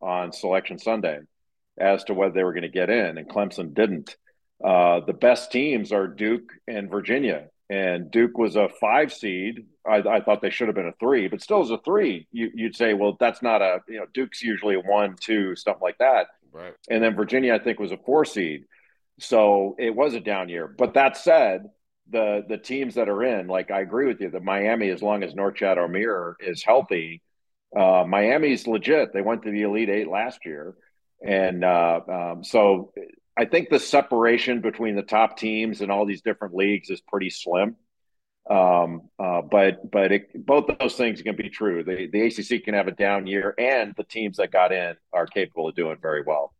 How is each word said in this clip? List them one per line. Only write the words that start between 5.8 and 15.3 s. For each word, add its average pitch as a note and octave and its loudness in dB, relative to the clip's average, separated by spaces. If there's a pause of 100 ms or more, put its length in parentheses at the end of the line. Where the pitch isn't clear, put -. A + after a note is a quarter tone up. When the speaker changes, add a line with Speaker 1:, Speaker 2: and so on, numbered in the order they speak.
Speaker 1:
are G2 0
Duke G#2+ -4 (160)
and G#2 -8
Virginia, G2+ -2 (200)
and F2+ -2
Duke A#2 2
was A2+ 0
a G#2 4
five B2 0
seed. G#2+ -8 (180)
I, A2 4
I G2+ 2
thought G#2 2
they G2 -2
should A#2 -2
have G#2+ -2
been F2+ -2
a E2 -8
three, A2+ 2
but G2 -6
still G#3 2
as C3 -2
a A2+ -2
three, D#3 -2
you, A2+ -4
you'd A2+ -6
say, A2 2
"Well, G2+ 0
that's A#2 0
not A2+ 2
a," F#2 0
you A2+ -12
know, G2+ -10
Duke's - -6
usually G#2 -2
a F#2 0
one, G2 0
two, G2+ -2